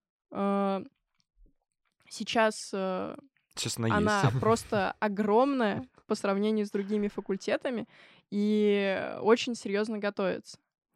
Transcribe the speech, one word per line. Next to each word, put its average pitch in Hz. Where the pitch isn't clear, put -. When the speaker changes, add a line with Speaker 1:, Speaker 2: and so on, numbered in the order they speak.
Speaker 1:
э, 98
сейчас, 220
э, 190
Speaker 2:
Сейчас -
она 113
Speaker 1:
она -
Speaker 2:
есть. 143
<laughs> 131
Speaker 1:
просто 214
огромная 214
по 220
сравнению 208
с -
другими 202
факультетами 208
и 202
очень 233
серьезно 214
готовится. 202